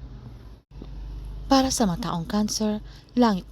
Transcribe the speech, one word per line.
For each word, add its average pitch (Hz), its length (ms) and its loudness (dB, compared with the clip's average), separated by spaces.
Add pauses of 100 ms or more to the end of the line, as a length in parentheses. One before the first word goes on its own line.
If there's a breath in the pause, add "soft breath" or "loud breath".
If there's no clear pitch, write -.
(1400)
Para 262 240 6
sa 262 160 2
mataong 170 400 0
Cancer, 214 560 0 (340 loud breath)
langit 220 380 4